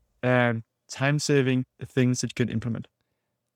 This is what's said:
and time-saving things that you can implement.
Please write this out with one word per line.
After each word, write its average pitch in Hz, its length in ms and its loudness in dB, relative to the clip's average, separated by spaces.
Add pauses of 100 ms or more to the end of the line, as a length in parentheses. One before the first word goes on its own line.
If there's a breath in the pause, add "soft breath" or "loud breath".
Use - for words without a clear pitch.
(240)
and 123 400 2 (260)
time-saving 135 760 0 (200)
things 123 360 0
that 123 100 -4
you 120 140 -2
can - 60 -6
implement. 113 360 -6 (680)